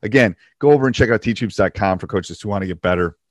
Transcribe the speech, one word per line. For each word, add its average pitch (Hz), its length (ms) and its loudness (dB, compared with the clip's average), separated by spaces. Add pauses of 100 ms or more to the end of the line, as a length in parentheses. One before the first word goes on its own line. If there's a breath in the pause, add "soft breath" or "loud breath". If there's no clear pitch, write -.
Again, 110 340 2 (220 soft breath)
go 143 120 4
over 135 140 4
and 127 100 0
check 123 140 2
out 113 120 0
teachhoops 113 360 -4
dot 95 160 0
com 95 260 -2
for - 80 -12
coaches 87 320 -6
who - 80 -10
want 101 140 -4
to 95 60 -6
get 90 140 -8
better. 90 360 -2 (140)